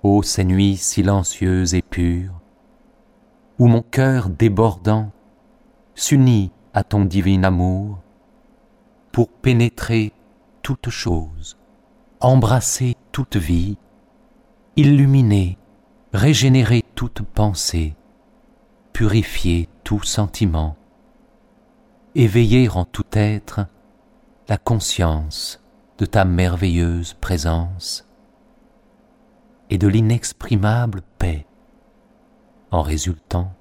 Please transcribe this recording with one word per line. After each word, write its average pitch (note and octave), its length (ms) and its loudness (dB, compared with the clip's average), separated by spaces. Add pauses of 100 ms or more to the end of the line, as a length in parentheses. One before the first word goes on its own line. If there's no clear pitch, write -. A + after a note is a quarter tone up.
Ô G2+ 180 4
ces - 220 -2
nuits F#2+ 340 0
silencieuses F#2 960 -2
et F2+ 80 0
pures, F2 580 -4 (1160)
où B2 80 4
mon A#2 160 6
cœur C3 480 0
débordant G#2 800 0 (840)
s'unit B2 560 2 (240)
à G2 80 0
ton G2+ 200 0
divin F#2+ 380 2
amour F#2 560 -2 (1120)
pour A#2 180 0
pénétrer A#2 840 -2 (480)
toute B2+ 300 -8
chose, D#2+ 680 -6 (640)
embrasser B2+ 760 2 (160)
toute - 260 -6
vie, F2 420 -2 (960)
illuminer, C3+ 840 4 (560)
régénérer B2 680 4 (100)
toute - 300 -8
pensée, E2+ 720 -4 (1000)
purifier F#2+ 720 0 (160)
tout G#2 200 -4
sentiment, E2 720 -2 (1400)
éveiller A#2+ 540 4
en F2 140 -2
tout - 280 -8
être G#2 560 -2 (800)
la G#2 100 0
conscience D#2+ 1040 -4 (360)
de G2+ 60 0
ta G2 200 2
merveilleuse F2 880 0
présence E2+ 960 -6 (1600)
et G2 80 -2
de G2+ 100 0
l'inexprimable A2 1120 -2 (180)
paix D#2+ 260 -2 (1300)
en E2+ 100 0
résultant. F2 800 -4